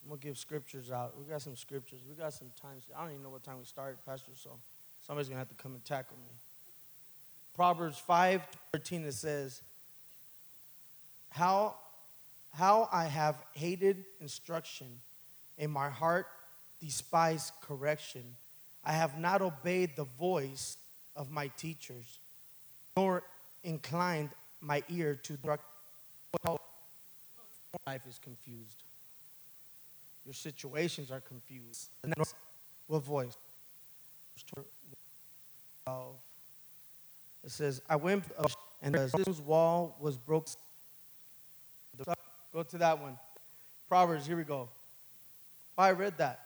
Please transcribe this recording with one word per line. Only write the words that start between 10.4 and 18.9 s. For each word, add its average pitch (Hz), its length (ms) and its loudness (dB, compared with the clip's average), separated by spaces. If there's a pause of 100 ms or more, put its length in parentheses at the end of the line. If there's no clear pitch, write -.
"How, 190 440 4 (760)
how 202 400 6
I 170 120 4
have 151 320 2 (180)
hated 185 500 2 (160)
instruction, 160 680 -8 (680)
and 151 140 -2
my 143 160 0
heart 160 380 4 (540)
despised 160 800 2
correction. 143 600 -4 (640)
I 156 80 0